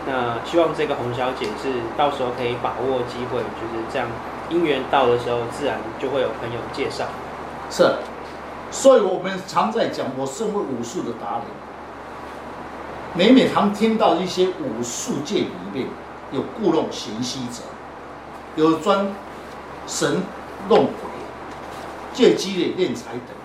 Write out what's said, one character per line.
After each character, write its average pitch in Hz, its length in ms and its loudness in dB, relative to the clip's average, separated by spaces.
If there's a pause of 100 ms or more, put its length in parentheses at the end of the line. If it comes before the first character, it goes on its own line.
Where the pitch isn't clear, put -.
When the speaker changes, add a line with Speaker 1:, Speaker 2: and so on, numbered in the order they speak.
Speaker 1:
那 123 300 0 (100)
希 165 140 2
望 160 180 4
这 151 80 2
个 143 120 0
洪 123 180 -2
小 127 240 0
姐 120 80 -2 (160)
是 135 80 -2 (260)
到 143 140 4
时 131 140 -2
候 123 120 0
可 131 60 -2
以 120 180 0
把 113 200 0
握 131 220 2
机 120 160 -6 (120)
会， 131 80 0
就 107 320 -4
是 113 220 -4
这 - 80 -2
样 123 80 -2 (420)
姻 170 140 4
缘 139 260 4
到 135 160 6
的 120 140 6
时 120 100 -2
候， 120 80 2 (180)
自 143 80 -4
然 113 140 0 (220)
就 135 100 -2
会 135 120 2
有 117 60 2 (120)
朋 120 120 -4
友 120 60 -4 (140)
介 120 180 -2
绍。 123 140 -4 (680)
Speaker 2:
是， 160 180 6 (840)
所 262 260 10
以 - 20 8
我 185 220 2
们 190 240 -4
常 190 240 2
在 220 160 2
讲， 127 220 -4 (100)
我 135 80 -2
身 196 260 -2
为 - 20 -4
武 139 280 -2
术 147 200 -4
的 117 180 -4
达 - 140 -6
人， - 100 -4 (1700)
每 185 160 6
每 254 180 10
常 202 240 4
听 220 240 4
到 180 200 6
一 180 100 0
些 185 220 2
武 120 340 -4
术 - 420 -4
界 202 120 -2
里 131 140 0 (220)
面 123 140 -4 (460)
有 139 100 -2 (160)
故 196 140 4
弄 135 180 2
玄 110 320 -6
虚 127 240 -4
者， - 160 -8 (920)
有 160 220 6
专 196 280 2 (800)
神 - 340 0 (480)
弄 214 180 8
鬼、 - 60 -4 (1200)
借 214 220 8
机 190 220 -2
的 165 260 0
敛 147 100 2
财 - 200 -8
等 - 320 -10